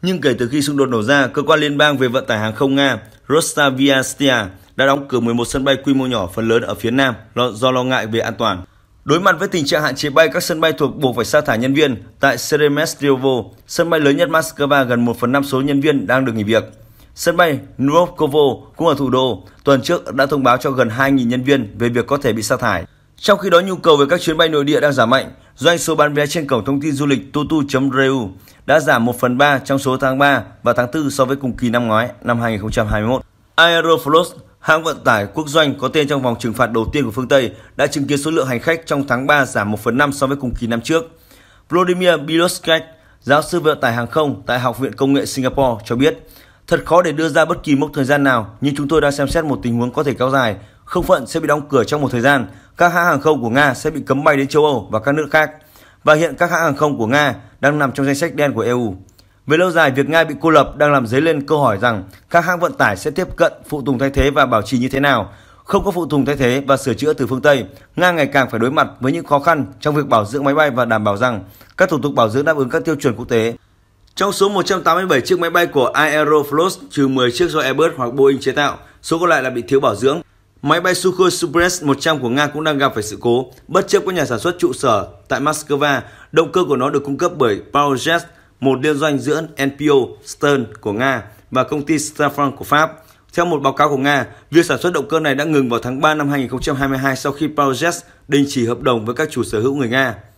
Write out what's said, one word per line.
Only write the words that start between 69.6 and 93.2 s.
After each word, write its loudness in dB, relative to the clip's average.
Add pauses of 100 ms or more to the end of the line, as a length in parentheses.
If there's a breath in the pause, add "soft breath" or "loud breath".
trong -2
việc -2
bảo 2
dưỡng -6
máy 0
bay 2
và 0
đảm 0
bảo 0
rằng -2 (340 loud breath)
các 4
thủ 0
tục -2
bảo 2
dưỡng -2
đáp 0
ứng 0
các -2
tiêu 0
chuẩn -2
quốc -12
tế. 0 (600)
Trong -2
số 2
một -2
trăm -2
tám 4
mươi -2
bảy 2
chiếc 0
máy -2
bay 2
của 0
Aeroflot, 2 (200)
trừ 0
mười 0
chiếc 0
do -2
Airbus 0
hoặc -4
Boeing 4
chế -2
tạo, -2 (240 soft breath)
số -2
còn 0
lại 2
là -2
bị -6
thiếu 2
bảo 0
dưỡng. -2 (400)
Máy 0
bay 0
Sukhoi 2
Superes -2
một 2
trăm 0
của -4
Nga 0
cũng -8
đang -2
gặp 0
phải -4
sự -10
cố, 0 (220 loud breath)
bất 0
chấp 2
các -4
nhà 0
sản -4
xuất -2
trụ 0
sở 0 (200)
tại -4
Moscow. -2 (300 loud breath)
Động 2
cơ 2
của 0
nó 0
được -2
cung -6
cấp 0
bởi 0 (120)
Powerjet, 0 (400 soft breath)
một 2
liên 0
doanh 0
giữa -2
N -4
P -12 (100)
O 6 (300)
Stern 0 (160)
của -4
Nga -2 (280 loud breath)
và 0
công -4
ty 0
Safran -4
của -12
Pháp. 0 (300 soft breath)